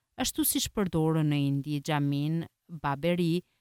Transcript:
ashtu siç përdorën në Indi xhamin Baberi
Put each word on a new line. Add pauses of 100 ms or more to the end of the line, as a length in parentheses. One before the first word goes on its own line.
(180)
ashtu
siç
përdorën
në
Indi
xhamin (220)
Baberi (180)